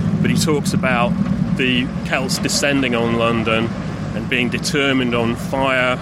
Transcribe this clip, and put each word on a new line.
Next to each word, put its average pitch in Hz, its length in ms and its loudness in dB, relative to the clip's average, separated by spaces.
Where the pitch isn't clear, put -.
but - 80 2
he 123 80 2
talks 147 340 0
about 123 380 2
the 127 280 0
Celts - 320 -2
descending 139 560 0
on 117 220 0
London 113 500 2
and 110 160 -6
being 123 180 0
determined 131 680 0
on 117 220 0
fire, 131 640 2